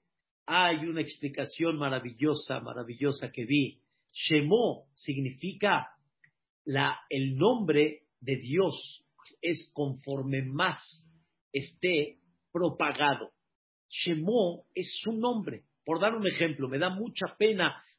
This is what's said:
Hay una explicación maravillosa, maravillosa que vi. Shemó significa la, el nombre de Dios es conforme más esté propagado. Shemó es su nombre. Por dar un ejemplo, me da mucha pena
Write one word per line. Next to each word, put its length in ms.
Hay 400
una 160
explicación 760
maravillosa, 840
maravillosa 720
que 140
vi. 360
Shemó 800
significa 960
la, 340
el 260
nombre 680
de 180
Dios 680
es 320
conforme 680
más 340
esté 680
propagado. 800
Shemó 840
es 280
su 120
nombre. 500
Por 160
dar 160
un 120
ejemplo, 400
me 120
da 100
mucha 480
pena 460